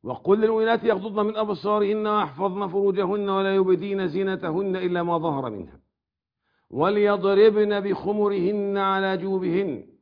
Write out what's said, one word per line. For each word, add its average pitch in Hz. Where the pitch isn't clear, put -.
وقل 185
للمؤمنات 220
يغضضن 208
من 214
أبصارهن 208
ويحفظن 196
فروجهن 196
ولا 196
يبدين 190
زينتهن 185
إلا 180
ما 170
ظهر 139
منها 95
وليضربن 202
بخمرهن 202
على 196
جيوبهن 185